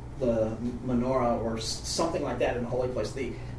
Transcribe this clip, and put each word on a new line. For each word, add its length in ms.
the 360
menorah 560
or 160
s-, 300
something 340
like 180
that 180
in 60
the 60
holy 200
place, 240
the, 180